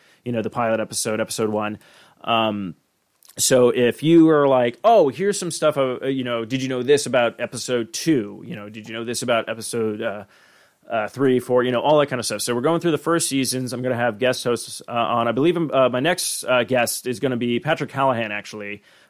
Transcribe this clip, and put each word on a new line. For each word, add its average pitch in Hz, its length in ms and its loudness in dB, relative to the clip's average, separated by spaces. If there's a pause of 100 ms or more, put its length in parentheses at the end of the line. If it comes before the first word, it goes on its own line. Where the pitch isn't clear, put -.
(240)
you 123 80 -6
know, 113 100 -2
the 107 80 -6
pilot 113 300 -2
episode, 110 400 -4
episode 110 300 -2
one. 107 300 -4 (440)
Um, 107 520 0 (600)
so 123 340 4
if 120 340 2
you 160 260 8
are 147 180 4
like, 123 360 2
"Oh, 208 260 6
here's 196 300 -2
some 175 100 -6
stuff, 151 260 0
uh, 131 300 -2
you 135 180 -2
know, 117 220 -4
did 127 160 -4
you 131 80 -4
know 127 140 -4
this 139 240 4
about 120 320 0
episode 120 520 -6
two? 104 540 -2
You 117 100 -12
know, 104 140 -14
did 110 180 -16
you 113 60 -12
know 117 100 -8
this 117 200 -6
about 117 260 0
episode, 113 540 -4
uh, 104 220 -8 (600)
uh, 107 200 -2
three, 127 320 2
four, 123 240 2
you 123 80 0
know, 120 100 0
all 151 160 4
that 143 120 2
kind 127 100 -4
of 110 80 -6
stuff." 104 140 -6
So 123 120 -4
we're 120 80 -2
going 160 180 0
through 170 120 0
the 147 80 0
first 165 280 -2
seasons. 127 460 -4
I'm 123 80 -8
gonna 127 140 -2
have 117 240 -2
guest 127 240 0
hosts, - 440 -4
uh, - 40 -14
on. 117 360 0
I 117 40 2
believe, 151 260 2
um, 160 160 -2
uh, 131 160 4
my 123 100 -2
next, 170 440 -2
uh, 123 200 2
guest 120 440 -2
is 120 120 -6
gonna 120 160 -2
be 120 240 -2
Patrick 151 300 -2
Callahan, 123 420 0
actually, 104 520 -10 (260)